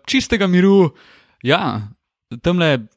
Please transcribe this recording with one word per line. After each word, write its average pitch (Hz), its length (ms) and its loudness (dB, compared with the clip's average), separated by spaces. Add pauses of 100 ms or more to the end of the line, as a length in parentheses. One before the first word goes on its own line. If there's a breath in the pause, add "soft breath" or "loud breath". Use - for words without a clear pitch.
čistega 226 440 -2
miru, 185 440 4 (500 soft breath)
ja, 123 480 -2 (500)
tamle 170 400 0 (180)